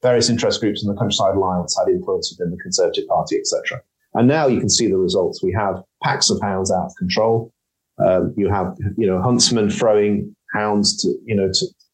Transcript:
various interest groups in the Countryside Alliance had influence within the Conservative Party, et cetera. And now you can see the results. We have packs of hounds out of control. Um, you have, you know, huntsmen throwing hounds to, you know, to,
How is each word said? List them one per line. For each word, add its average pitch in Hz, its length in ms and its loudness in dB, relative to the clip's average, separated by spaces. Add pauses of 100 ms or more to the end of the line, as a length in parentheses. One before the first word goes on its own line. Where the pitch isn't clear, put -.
various 123 280 2
interest 113 300 0
groups 104 240 -2
in 104 60 -2
the 101 100 -4
Countryside 98 380 0
Alliance 92 420 -2
had - 100 2
influence 98 480 -2
within 87 140 -4
the 90 100 -8
Conservative 90 460 -2
Party, 82 300 0
et - 100 -4
cetera. - 320 -4 (360)
And 113 120 4
now 147 200 4
you 123 120 2
can 107 100 -2
see 113 180 2
the 95 100 2
results. 90 440 0
We 90 120 -2
have 98 280 -2 (220)
packs - 260 0
of 98 120 0
hounds 95 280 -2
out 90 180 -2
of - 120 -12
control. 113 540 0 (520)
Um, 92 300 2
you 98 140 0
have, 92 260 -2 (220)
you 110 100 2
know, 92 140 2
huntsmen 117 480 2
throwing 104 680 2 (180)
hounds 104 500 0
to, - 100 0 (100)
you 110 120 -4
know, 98 140 2
to, 95 160 -4 (280)